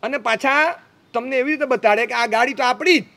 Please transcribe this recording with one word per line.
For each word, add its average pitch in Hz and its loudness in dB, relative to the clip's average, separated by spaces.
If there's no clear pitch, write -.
અને 262 -4
પાછા 269 0
તમને 247 -4
એવી 254 0
રીતે 294 -2
બતાડે 226 2
કે 233 -10
આ 240 0
ગાડી 233 0
તો 269 -4
આપણી 302 2
જ 180 -6